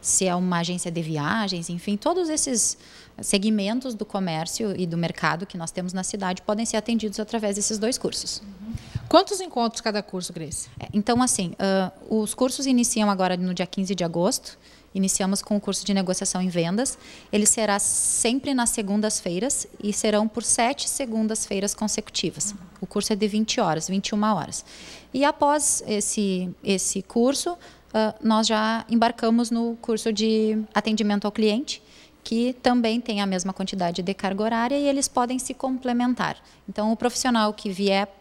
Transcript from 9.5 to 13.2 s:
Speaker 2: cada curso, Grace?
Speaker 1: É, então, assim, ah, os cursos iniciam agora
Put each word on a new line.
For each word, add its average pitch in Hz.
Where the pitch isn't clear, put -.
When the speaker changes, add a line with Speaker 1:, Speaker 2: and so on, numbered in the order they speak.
Speaker 2:
cada 208
curso, 180
Grace? 170
Speaker 1:
É, -
então, 233
assim, 202
ah, 190
os 220
cursos 262
iniciam 240
agora 185